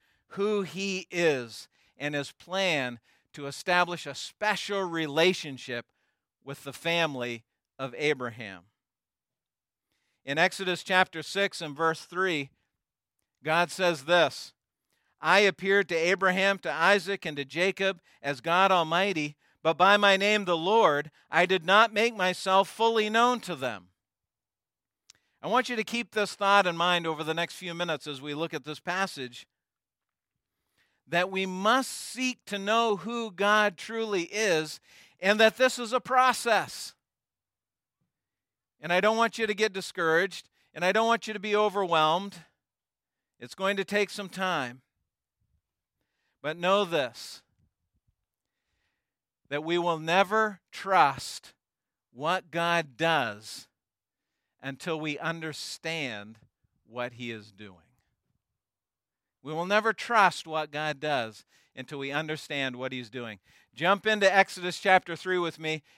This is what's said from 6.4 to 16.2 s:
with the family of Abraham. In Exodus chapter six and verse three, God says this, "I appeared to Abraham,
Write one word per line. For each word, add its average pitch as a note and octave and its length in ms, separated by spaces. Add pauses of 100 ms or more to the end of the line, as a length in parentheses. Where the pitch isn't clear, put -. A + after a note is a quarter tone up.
with C#3 200
the C3+ 100
family C#3 680 (340)
of C3 200
Abraham. A#2+ 640 (1600)
In C#3 140
Exodus F3+ 440
chapter F#3 400
six G3 400
and D3 140
verse E3 300
three, F3 440 (920)
God D#3+ 260
says F3 360
this, E3 480 (640)
"I E3+ 200
appeared G3 500
to F3 60
Abraham, F#3+ 640